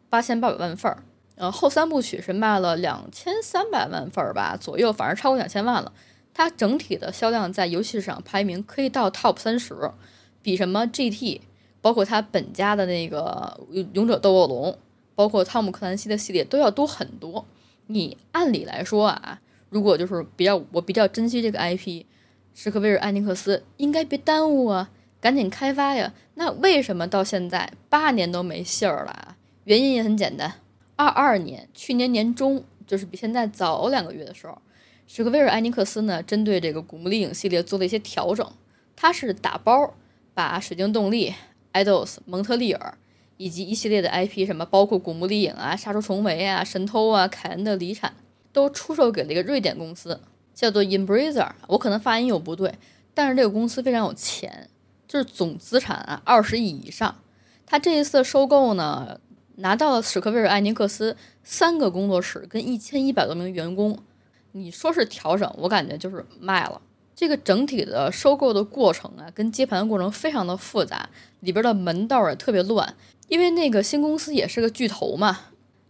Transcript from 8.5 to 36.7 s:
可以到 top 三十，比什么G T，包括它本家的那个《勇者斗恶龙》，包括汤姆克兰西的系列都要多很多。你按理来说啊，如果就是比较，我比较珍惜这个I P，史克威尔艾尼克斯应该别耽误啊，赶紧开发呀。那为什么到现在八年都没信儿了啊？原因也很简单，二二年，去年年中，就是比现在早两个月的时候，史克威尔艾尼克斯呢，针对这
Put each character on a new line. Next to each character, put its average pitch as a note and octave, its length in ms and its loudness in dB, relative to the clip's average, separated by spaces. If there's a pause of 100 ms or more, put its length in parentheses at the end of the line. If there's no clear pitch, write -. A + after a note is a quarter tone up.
可 C4+ 220 -4
以 C4+ 40 2
到 B3+ 220 0
top - 300 2
三 A3+ 180 -2
十， A#3+ 160 -8 (680)
比 F#3+ 120 0
什 F#3 140 0
么 G#3 160 2
G A#3+ 240 -2
T， G#3 320 -6 (400)
包 A3 100 4
括 G#3+ 140 4
它 A3 160 0
本 G3+ 320 -4
家 G#3 220 2
的 G3 100 0
那 E3+ 240 -2
个 - 500 -6 (340)
《勇 G#3 140 2
者 A3 120 4
斗 G3 140 6
恶 F#3 120 8
龙》， C3+ 320 -2 (380)
包 G#3 120 4
括 G#3 160 2
汤 A3 200 -2
姆 F#3+ 80 -2
克 F#3 120 -10
兰 F#3 140 -4
西 G#3+ 100 -10
的 G#3+ 80 -2
系 G#3 160 -6
列 F3+ 120 0
都 C#4 160 0
要 C4 100 6
多 C#4 160 0
很 - 280 -6
多。 - 340 -12 (400)
你 G#3 280 -4 (180)
按 D#4+ 200 2
理 D3 120 -2
来 - 180 -8
说 G#3 240 2
啊， - 340 -4 (280)
如 G#3 120 -2
果 G3 160 6
就 F3 80 0
是 F3+ 180 -4 (120)
比 F3+ 100 2
较， F#3+ 180 4 (100)
我 E3+ 60 0
比 F#3 140 -4
较 G#3 140 4
珍 A3+ 200 0
惜 A#3+ 140 0
这 A3+ 80 0
个 G#3 80 -4
I F3 180 -2
P， F3 300 -8 (480)
史 - 160 -8
克 G#3+ 100 0
威 G#3 120 2
尔 G3 80 4
艾 G#3 120 -2
尼 G3+ 80 0
克 G3+ 140 0
斯 G3 300 0 (140)
应 C#4+ 140 0
该 D#4+ 140 0
别 C#4+ 140 -4
耽 D#4 280 2
误 C4+ 200 4
啊， G3 240 -2 (280)
赶 B3 160 4
紧 G#3 140 2
开 C4+ 240 -2
发 C#4 220 0
呀。 G#3 180 -2 (220)
那 E4 160 -4
为 E4+ 280 4
什 G#3 160 -2
么 E3+ 120 -4
到 F#3+ 160 2
现 F3+ 260 -2
在 F3+ 240 -4 (160)
八 D4+ 220 2
年 F3+ 200 0
都 F3+ 120 -2
没 E3+ 200 -8
信 - 240 -2
儿 C#3+ 180 -2
了 - 40 -10
啊？ - 260 -16 (280)
原 G#3 180 6
因 C4+ 140 4
也 A3+ 80 2
很 G#3+ 120 2
简 G3+ 220 -2
单， D3+ 160 -6 (440)
二 D4 100 4
二 B3 320 4
年， C#3+ 340 -10
去 - 220 -4
年 B3 160 2
年 A#3 240 2
中， C4+ 280 0 (220)
就 G3+ 100 -4
是 F#3+ 120 -4
比 F#3 100 -14
现 A3+ 160 -6
在 A#3+ 140 0
早 F3+ 400 0
两 B3 180 0
个 - 80 -12
月 D3+ 100 -12
的 D#3 80 -16
时 - 140 -20
候， - 100 -16 (540)
史 - 140 -6
克 A#3 60 2
威 C#4+ 100 4
尔 C#4 80 6
艾 G#3+ 140 2
尼 A#3 100 0
克 A3 140 0
斯 G#3+ 160 -6
呢， F#3 200 -2
针 G#3+ 220 0
对 G3+ 160 2
这 D#3+ 140 -2